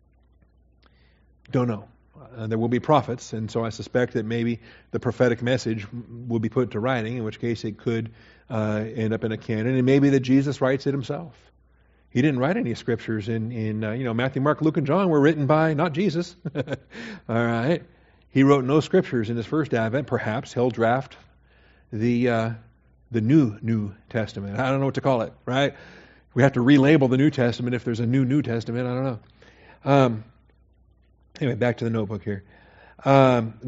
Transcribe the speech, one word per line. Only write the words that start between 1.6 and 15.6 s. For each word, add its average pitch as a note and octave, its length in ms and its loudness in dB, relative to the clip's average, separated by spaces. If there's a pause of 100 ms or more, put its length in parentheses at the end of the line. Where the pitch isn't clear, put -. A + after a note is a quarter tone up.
know. G#2 180 -8 (480)
Uh, A2 120 -10
there A2 100 -4
will A2+ 120 0
be A#2+ 120 0
prophets, B2+ 540 0
and A2 160 -6
so A#2 120 -2
I A2+ 60 -4
suspect B2 460 -4
that A2+ 100 -2
maybe A#2 360 -2 (300)
the A2+ 100 -6
prophetic A#2+ 420 0
message A#2 500 -4
will A#2 480 -8
be A2+ 80 -2
put A#2+ 220 -2
to G#2+ 100 -6
writing, A#2+ 380 -2
in A2+ 60 -6
which G#2+ 140 -8
case A#2 260 -4
it G#2+ 120 -8
could, A2+ 340 -4 (380)
uh, G#2+ 360 -2 (100)
end A2 180 -2
up A2 120 -4
in A2+ 80 -4
a A2 40 -4
canon, A2+ 380 -4
and B2+ 100 2
maybe C#3 260 6
that C3+ 100 4
Jesus C3+ 420 2
writes C3 240 0
it C#3+ 60 0
himself. C#3+ 420 -8 (720)
He A#2+ 140 0
didn't C#3 180 2
write D#3 160 0
any A#2+ 180 -2
scriptures A2 540 -4
in, A2+ 240 -4
in, A2 320 -4
uh, G#2+ 80 -4
you C3 120 -6
know, A#2 100 -4
Matthew, C3 260 -2
Mark, D3 220 0
Luke, D#3 160 0
and C#3 80 -2
John F3+ 240 2
were D3+ 100 4
written D3 260 4
by, D#3 280 4